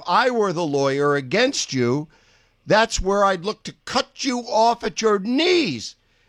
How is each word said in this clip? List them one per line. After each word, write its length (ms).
I 220
were 240
the 140
lawyer 500
against 560
you, 340
that's 340
where 240
I'd 220
look 160
to 120
cut 380
you 160
off 440
at 160
your 180
knees. 760